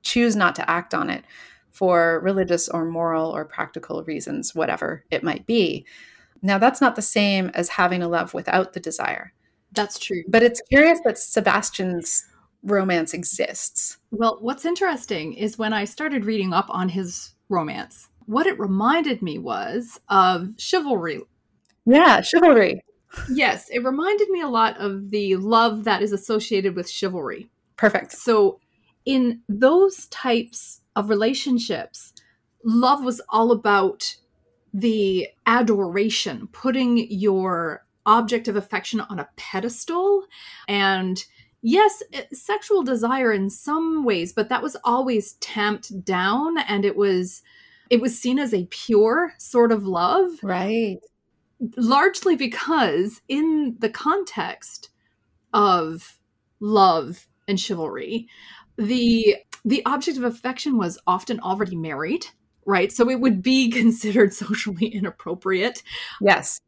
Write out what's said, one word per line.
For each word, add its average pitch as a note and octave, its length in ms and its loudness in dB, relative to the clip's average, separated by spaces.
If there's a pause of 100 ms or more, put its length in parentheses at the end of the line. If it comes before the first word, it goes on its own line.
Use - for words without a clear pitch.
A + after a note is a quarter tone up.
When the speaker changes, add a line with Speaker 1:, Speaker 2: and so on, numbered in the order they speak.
Speaker 1:
choose A#3+ 320 2
not G3 220 2
to - 140 -4
act E3+ 240 -4
on - 160 -4
it - 140 -8 (460)
for E3+ 500 2
religious F3+ 480 0
or E3 160 -4
moral E3 460 -2
or D#3+ 140 -6
practical D#3+ 600 -10
reasons, - 500 -8
whatever D#3+ 560 -2
it D#3+ 120 -2
might D#3 240 -6
be. A3 400 0 (560)
Now, F#3+ 160 2
that's B3+ 220 4
not A#3+ 160 4
the G#3+ 60 -6
same G3 520 2
as F3 140 -2
having F3+ 340 0
a E3+ 60 -2
love E3+ 260 -2
without - 380 0
the F3 80 -10
desire. - 520 -6 (400)
Speaker 2:
That's G3+ 260 -2
true. F3+ 300 -6
Speaker 1:
But A3+ 140 6
it's A#3+ 260 4
curious D#4 360 6
that G#3+ 140 2
Sebastian's F#3 1080 -2 (360)
romance F#3+ 520 0
exists. - 840 -6 (120)
Speaker 2:
Well, A3+ 300 0
what's A#3+ 240 -6
interesting D4+ 680 -2
is G#3+ 240 -6
when A3 140 -2
I G#3 120 -2
started C#4 400 -6
reading G3+ 280 -2
up F#3 160 0
on F#3 200 -4
his F3 460 -8 (140)
romance, - 600 -6 (180)
what C4+ 200 0
it - 120 0
reminded A#3 640 0
me D#3 160 -6
was G#3+ 600 -8 (100)
of F#3 400 4 (100)
chivalry. A#3+ 640 -2 (640)
Speaker 1:
Yeah, C#4 340 8
chivalry. B3+ 640 6 (480)
Speaker 2:
Yes, B3+ 400 0
it A#3+ 140 -4
reminded F#4+ 460 0
me F4+ 120 0
a D4 60 -4
lot A3+ 300 2
of G3 320 -6
the G3+ 260 0
love G#3+ 480 2
that G3+ 180 0
is G#3+ 100 -2
associated G3 640 -2
with F3+ 120 -6
chivalry. F3+ 640 -6 (260)
Speaker 1:
Perfect. G3+ 360 2
Speaker 2:
So G#3+ 480 2 (440)
in B3 440 0
those D4+ 580 4
types - 760 -4 (140)
of G#3 140 -4
relationships, A3+ 1040 -2 (520)
love B3+ 380 4
was B3 260 -4
all A3+ 220 4
about G3+ 640 0 (580)
the G3 540 0 (200)
adoration, G3+ 1080 0
putting B3 580 0
your F#3+ 720 -2 (220)
object A#3 420 2
of G3+ 80 -2
affection G3+ 440 -4
on F#3+ 180 -10
a - 180 -10
pedestal. F4 880 -2 (440)
And F#3+ 540 0 (400)
yes, G4 400 4 (100)
it, C#4 240 -12
sexual G4+ 460 0
desire B3 500 0
in G3 160 0
some D#4 560 -2
ways, F3+ 280 0
but A3 180 -2
that B3+ 120 -2
was C#4+ 220 -6
always A#3+ 500 0
tamped G#3 720 -6
down, A3 540 0
and G3+ 260 -2
it G3+ 120 0
was, F#3 460 0 (460)
it A#3+ 120 4
was A#3+ 180 -2
seen B3+ 200 0
as C4 140 -2
a F#3 140 -2
pure A#3+ 720 2
sort A#3 340 4
of G3+ 140 0
love. F4 440 2 (120)
Speaker 1:
Right. G3 560 -2 (800)
Speaker 2:
Largely D4 600 2
because A#3 920 -2
in D4 500 -2
the A3+ 100 -2
context - 1000 -6 (640)
of F3+ 640 0 (420)
love F#3 640 2 (200)
and G3 120 -2
chivalry, E3+ 720 -6 (480)
the, A3+ 600 2 (280)
the B3 220 2
object C4+ 320 -2
of A#3+ 60 -4
affection B3+ 520 -4
was F#3 300 -2
often F3+ 340 -2
already F#3+ 360 -4
married, D#3+ 500 -6 (400)
right? G3 240 2
So A#3+ 180 2
it C4 120 0
would A3 220 2
be C4 280 4
<laughs> - 0 -
considered A3+ 640 4
socially G3+ 520 -4
inappropriate. F#3+ 960 -4 (380)
Speaker 1:
Yes. - 480 2